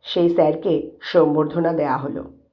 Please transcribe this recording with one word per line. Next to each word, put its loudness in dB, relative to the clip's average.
সেই 0
স্যারকে 0
সম্বর্ধনা 2
দেয়া -2
হলো -8